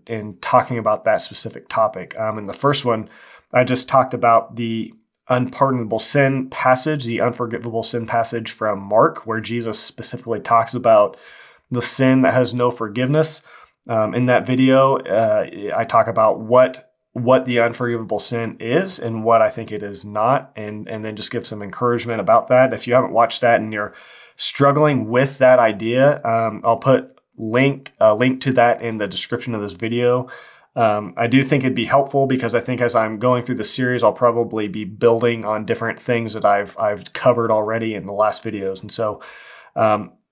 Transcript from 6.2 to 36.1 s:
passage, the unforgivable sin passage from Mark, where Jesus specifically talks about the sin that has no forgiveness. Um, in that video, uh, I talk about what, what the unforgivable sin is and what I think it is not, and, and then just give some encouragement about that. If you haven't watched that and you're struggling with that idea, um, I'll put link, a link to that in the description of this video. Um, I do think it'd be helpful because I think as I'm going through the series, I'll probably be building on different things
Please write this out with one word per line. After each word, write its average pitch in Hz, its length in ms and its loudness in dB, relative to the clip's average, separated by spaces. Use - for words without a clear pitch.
passage, 156 540 0
the 117 160 -4
unforgivable 117 600 -4
sin 113 240 -6
passage 113 460 -4
from 104 300 -4
Mark, 113 440 2
where 110 160 -4
Jesus 113 380 -4
specifically 113 640 -6
talks 117 340 0
about 107 420 4
the 120 100 -2
sin 131 400 4
that 117 140 4
has 127 180 0
no 123 160 0
forgiveness. 127 720 -2
Um, 110 260 -2
in 123 120 0
that 123 200 2
video, 131 520 4
uh, 107 520 0
I 117 80 -2
talk 117 220 2
about 110 340 2
what, 123 540 2
what 127 320 2
the 120 160 0
unforgivable 117 580 -2
sin 117 400 -6
is 165 400 -2
and 110 240 -6
what 113 180 4
I 107 80 2
think 107 220 -10
it 104 100 -8
is 101 240 -12
not, 107 500 -2
and, 107 320 -12
and 107 160 -10
then 107 120 -10
just 107 160 -8
give 117 160 -8
some 107 160 -12
encouragement 113 580 -2
about 110 280 2
that. 127 220 4
If 107 140 -8
you 120 80 0
haven't 127 200 2
watched 113 280 2
that 117 180 4
and 110 140 -6
you're 104 220 -6
struggling 143 760 2
with 131 300 0
that 127 180 8
idea, 117 680 2
um, 113 400 -2
I'll 117 140 4
put - 400 0
link, 127 640 -2
a 110 140 6
link 127 280 0
to 135 120 -2
that 117 300 2
in 110 140 -6
the 104 100 -4
description 117 480 -6
of 104 60 -6
this 101 120 -8
video. 120 540 0
Um, 104 420 0
I 120 80 0
do 127 160 4
think 135 220 0
it'd 127 100 0
be 113 120 -2
helpful 135 420 2
because 123 260 -2
I 120 60 0
think 123 220 -4
as 120 140 2
I'm 110 220 0
going 123 260 0
through 123 120 -6
the 107 80 -4
series, 123 400 -2
I'll 104 100 4
probably 113 540 0
be 107 160 -8
building 113 640 0
on 107 200 -4
different 113 340 -4
things 117 340 -4